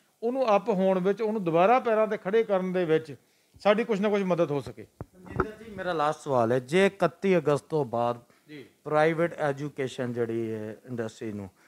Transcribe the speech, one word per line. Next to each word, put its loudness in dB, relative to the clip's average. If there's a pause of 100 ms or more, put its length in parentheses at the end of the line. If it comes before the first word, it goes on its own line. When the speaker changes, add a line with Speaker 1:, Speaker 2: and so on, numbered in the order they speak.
(220)
Speaker 1:
ਉਹਨੂੰ 2
ਅੱਪ -2
ਹੋਣ 2
ਵਿੱਚ, 0
ਉਹਨੂੰ -2
ਦੁਬਾਰਾ 4
ਪੈਰਾਂ 0
'ਤੇ -4
ਖੜੇ 0
ਕਰਨ -2
ਦੇ 0
ਵਿੱਚ 0 (460)
ਸਾਡੀ 4
ਕੁਛ -2
ਨਾ 0
ਕੁਛ 0
ਮਦਦ 0
ਹੋ -2
ਸਕੇ। -12 (280)
Speaker 2:
ਮਨਜਿੰਦਰ -6
ਜੀ, -16
ਮੇਰਾ -4
ਲਾਸਟ 0
ਸਵਾਲ 2
ਹੈ, 4
ਜੇ 2
ਇਕੱਤੀ 2
ਅਗਸਤ 0
ਤੋਂ -2
ਬਾਅਦ -2 (280)
Speaker 1:
ਜੀ। -18 (180)
Speaker 2:
ਪ੍ਰਾਈਵੇਟ 2
ਐਜੂਕੇਸ਼ਨ -4
ਜਿਹੜੀ -2
ਹੈ -8 (120)
ਇੰਡਸਟਰੀ -8
ਨੂੰ -10 (180)